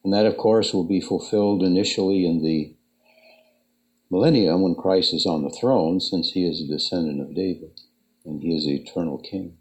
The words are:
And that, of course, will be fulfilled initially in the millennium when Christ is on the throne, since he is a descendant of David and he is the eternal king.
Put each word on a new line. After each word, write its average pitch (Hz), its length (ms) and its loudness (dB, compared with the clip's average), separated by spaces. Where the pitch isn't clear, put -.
And 95 80 -2
that, 104 140 4
of 104 100 2
course, 110 380 2
will 92 100 0
be 92 160 0
fulfilled 101 640 0
initially 95 600 2
in 82 180 0
the 78 320 -2
millennium 95 520 4
when 87 140 2
Christ 92 380 2
is 80 120 -2
on 80 180 0
the 69 60 -4
throne, 95 500 2
since 85 320 -2
he 90 140 0
is 82 160 -2
a 73 60 -8
descendant 73 540 -4
of 71 140 -10
David 90 440 -6
and 76 160 -8
he 82 140 0
is 76 100 -2
the 71 100 0
eternal 78 420 -6
king. 90 440 -10